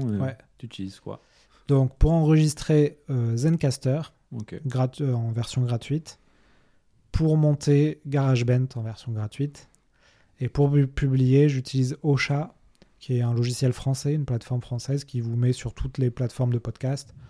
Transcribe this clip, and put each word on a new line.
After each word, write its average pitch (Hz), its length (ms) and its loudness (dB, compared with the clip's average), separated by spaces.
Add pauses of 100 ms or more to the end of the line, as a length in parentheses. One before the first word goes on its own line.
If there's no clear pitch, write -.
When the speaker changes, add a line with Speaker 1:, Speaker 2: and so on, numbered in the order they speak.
Speaker 1:
euh, 104 100 -2
Speaker 2:
Ouais. 120 180 -4 (200)
Speaker 1:
tu - 80 -16
utilises 95 340 -12
quoi ? - 220 -14 (460)
Speaker 2:
Donc 135 300 2
pour 151 160 4
enregistrer, 156 840 4 (140)
euh, 117 260 0
Zencastr, 147 760 -2 (180)
Speaker 1:
Ok. 117 340 -12
Speaker 2:
grat-, 127 240 -2 (120)
euh, 135 120 0
en 117 180 -2
version 117 300 -4
gratuite, 123 580 -4 (920)
pour 156 260 2
monter 147 720 2
GarageBand 131 680 2
en 120 60 -8
version 110 320 -10
gratuite, 120 560 -8 (720)
et 120 80 -2
pour 143 200 2
pu-, 143 160 4
publier, 131 600 4
j'utilise 131 560 -2
Ocha, 143 500 0 (460)
qui 127 180 -4
est 120 40 0
un 117 120 0
logiciel 120 380 0
français, 135 420 -4
une 151 120 -2
plateforme 123 360 -4
française 135 440 -6
qui 120 160 -6
vous 117 160 -4
met 123 160 4
sur - 200 -8
toutes - 240 -8
les 127 140 0
plateformes 120 400 -2
de 120 60 0
podcast. 127 580 -8 (140)